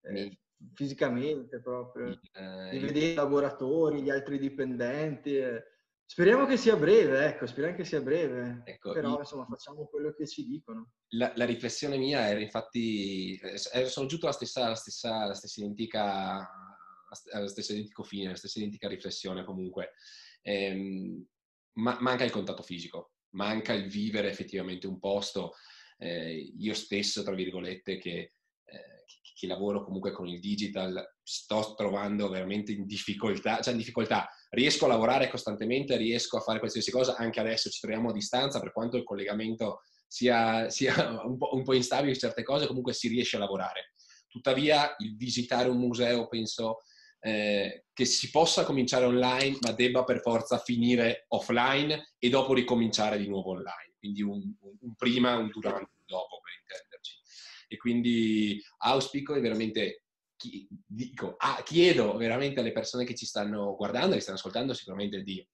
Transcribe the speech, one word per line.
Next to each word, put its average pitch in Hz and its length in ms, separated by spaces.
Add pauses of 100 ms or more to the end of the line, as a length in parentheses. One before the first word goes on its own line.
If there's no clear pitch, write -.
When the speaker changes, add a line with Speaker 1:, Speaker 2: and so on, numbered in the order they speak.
Speaker 1:
eh, 92 100
Speaker 2:
Mi 101 260 (360)
Speaker 1:
fisicamente 135 880
proprio, 123 460
Speaker 2:
mi, 120 120 (120)
eh, 95 380
Speaker 1:
di 131 80
Speaker 2:
io - 80
Speaker 1:
vedere 151 200
i 165 80
lavoratori, 143 880
gli 135 80
altri 139 280
dipendenti, 135 1000
eh. 120 240 (480)
Speriamo 233 360
che 254 100
sia 214 180
breve, 151 520
ecco, 139 200
speriamo 156 300
che 185 80
sia 156 160
breve. 127 640
Speaker 2:
Ecco, - 280
Speaker 1:
Però, 160 180
Speaker 2:
io 147 80
Speaker 1:
insomma, 143 260
facciamo 147 440
quello 151 260
che 151 120
ci - 200
dicono. 117 460 (160)
Speaker 2:
La, 117 280
la 120 80
riflessione 127 540
mia 131 280
era 104 140
infatti, 101 960
eh, 98 220
s-, - 160
eh, 127 100
sono 131 220
giunto 165 180
alla 143 100
stessa, 123 300
alla 113 100
stessa, 110 460
alla 101 140
stessa - 260
identica, 104 440 (340)
alla - 760
st-, - 200
allo 101 140
stesso 104 240
identico 104 320
fine, 98 240
alla 92 80
stessa - 220
identica 104 300
riflessione 92 560
comunque. 92 460 (500)
Ehm, 95 840 (480)
ma-, 120 260
manca 127 240
il 117 60
contatto 90 320
fisico, 85 500 (220)
manca 110 400
il 98 160
vivere 104 400
effettivamente 95 560
un 92 120
posto. 98 540 (460)
Eh, 82 580
io 104 160
stesso, 101 500
tra 95 120
virgolette, 92 640
che, 87 120 (540)
eh, - 400
che, - 300
che - 120
lavoro 101 380
comunque 95 280
con 92 140
il 87 140
digital, 98 840
sto - 520
trovando 101 560
veramente 101 420
in 101 140
difficoltà, 104 720
cioè 127 140
in 113 40
difficoltà, 110 500 (220)
riesco 143 360
a - 20
lavorare 123 400
costantemente, 120 720
riesco 117 400
a - 20
fare 110 180
qualsiasi 107 320
cosa, 127 260
anche 113 220
adesso 110 300
ci - 120
troviamo 110 280
a 110 60
distanza, 123 460
per - 120
quanto 120 240
il 123 80
collegamento 107 800 (240)
sia, 113 640
sia 127 240
<laughs> 117 320
un 127 100
po', 131 180
un 131 100
po' 131 100
instabile 131 400
su - 60
certe 117 240
cose, 139 220
comunque 123 280
si - 140
riesce 117 280
a 107 40
lavorare. 95 520 (340)
Tuttavia 143 760
il 107 160
visitare 123 520
un 123 100
museo, 120 500
penso, 113 500 (420)
eh, 104 720
che 127 140
si - 240
possa 165 340
cominciare 127 400
online, 127 560
ma 117 120
debba 123 320
per 120 180
forza 117 360
finire 120 680
offline 135 920
e 123 120
dopo 135 240
ricominciare 113 640
di 101 100
nuovo 95 220
online. 90 480
Quindi 104 240
un, 101 180 (200)
un, 98 200
un 120 140
prima 123 400
e - 20
un 110 140
durante 101 420
e - 60
un - 80
dopo, 92 340
per 87 200
intenderci. - 560 (540)
E 110 60
quindi 113 840 (160)
auspico 135 560
e 135 60
veramente 110 640 (320)
chi-, - 300 (200)
dico, 107 500
ah, - 280
chiedo 151 520
veramente 123 440
alle 113 120
persone 123 320
che 120 120
ci 117 100
stanno 104 480
guardando, 123 400
che 101 60
stanno 98 160
ascoltando, 117 360
sicuramente 101 500
di 95 320